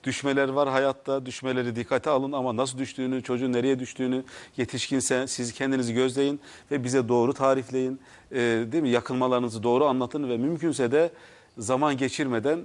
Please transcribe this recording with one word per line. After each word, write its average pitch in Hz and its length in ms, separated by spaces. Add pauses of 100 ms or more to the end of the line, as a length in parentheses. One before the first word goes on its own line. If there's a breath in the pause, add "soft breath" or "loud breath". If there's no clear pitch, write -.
Düşmeler 135 460
var 139 200
hayatta, 135 560
düşmeleri 127 500
dikkate 120 340
alın 135 220
ama 127 260
nasıl 127 200
düştüğünü, 131 460
çocuğun 127 300
nereye 127 260
düştüğünü, 127 440 (340 loud breath)
yetişkinse 131 720
siz 120 260
kendinizi 131 400
gözleyin 135 460 (320 loud breath)
ve 139 120
bize 123 240
doğru 123 260
tarifleyin. 131 680 (320 loud breath)
Ee, 135 60 (340)
değil 160 120
mi? 131 60
Yakınmalarınızı 123 760
doğru 123 220
anlatın 131 440
ve 120 80
mümkünse 139 540
de 160 200 (460 loud breath)
zaman 131 400
geçirmeden 131 680